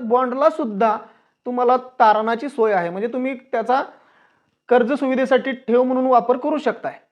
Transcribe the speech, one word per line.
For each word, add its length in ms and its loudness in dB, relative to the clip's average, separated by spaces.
बॉन्डला 480 0
सुद्धा 460 -2
तुम्हाला 320 0
तारणाची 500 2
सोय 240 0
आहे, 160 0
म्हणजे 180 -6
तुम्ही 260 -6
त्याचा 380 -2
कर्ज 240 4
सुविधेसाठी 580 0
ठेव 320 0
म्हणून 240 0
वापर 300 4
करू 220 -4
शकताय, 340 -4